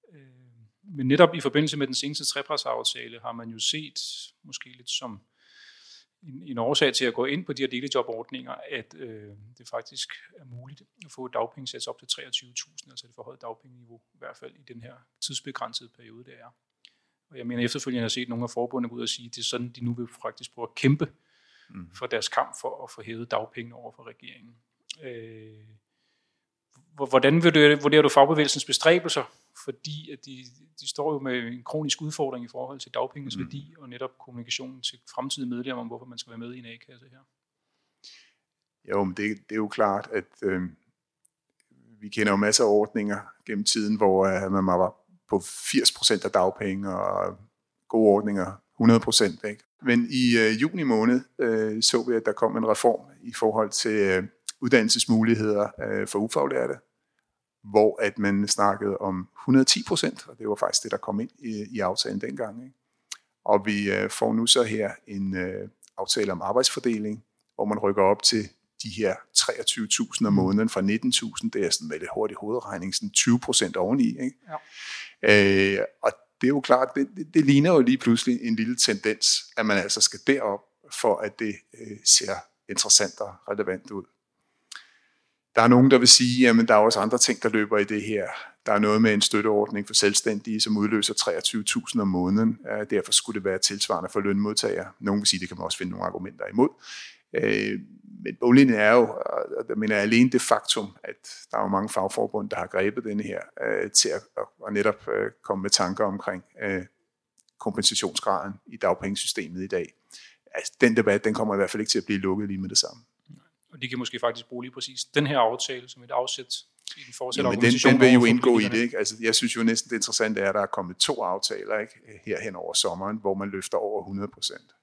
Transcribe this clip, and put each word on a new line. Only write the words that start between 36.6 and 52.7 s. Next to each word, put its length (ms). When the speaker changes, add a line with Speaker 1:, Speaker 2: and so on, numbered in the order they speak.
Speaker 1:
A-kasse 460
her. 80
Speaker 2:
Jo, 140
men 140
det, 200
det 20
er 40
jo 120
klart, 440
at, 140
øh, 200
vi 100
kender 220
jo 40
masser 280
af 60
ordninger 480
gennem 200
tiden, 320
hvor, 280
øh, 260
man 140
var 300
på 120
firs 200
procent 340
af 60
dagpenge, 640
og 420
gode 220
ordninger 420
hundrede 220
procent, 440
ikke? 200
Men 300
i, 260
øh, 240
juni 220
måned, 380
øh, 440
så 260
vi, 60
at 100
der 80
kom 240
en 100
reform 380